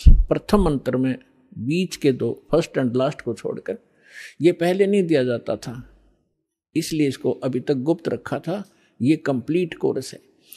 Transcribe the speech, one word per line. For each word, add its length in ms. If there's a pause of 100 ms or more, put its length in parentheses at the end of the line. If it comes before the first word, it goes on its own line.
प्रथम 520
मंत्र 360
में, 200 (400)
बीच 380
के 160
दो, 400
फर्स्ट 280
and 160
लास्ट 260
को 120
छोड़कर, 440 (640)
ये 100
पहले 360
नहीं 160
दिया 200
जाता 340
था, 320 (840)
इसलिए 320
इसको 240
अभी 280
तक 140
गुप्त 360
रखा 300
था। 240 (380)
ये 140
कंप्लीट 580
कोर्स 400
है, 60 (380)